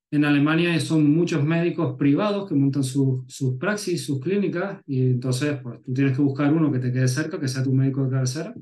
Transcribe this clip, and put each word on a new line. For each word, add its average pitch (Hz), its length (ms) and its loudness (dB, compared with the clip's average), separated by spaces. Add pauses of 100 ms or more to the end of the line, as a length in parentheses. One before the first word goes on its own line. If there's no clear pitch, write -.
(120)
En 147 140 2
Alemania 156 540 2
son 151 340 4
muchos 160 300 2
médicos 160 540 0
privados 190 520 0
que 156 60 -2
montan 139 280 2
sus, 131 440 0
sus 127 320 -4
praxis, 185 460 -2
sus 135 140 -4
clínicas, 185 680 -2
y 131 140 -2 (100)
entonces, 131 500 -2
pues, 117 220 -14
tú 131 100 -8
tienes 135 220 2
que 147 80 2
buscar 143 280 2
uno 156 200 2
que 127 80 -2
te 123 120 -2
quede 127 160 2
cerca, 160 320 -2
que 147 80 -4
sea 131 160 -4
tu 131 100 0
médico 131 320 2
de 131 40 -2
cabecera. 135 520 -4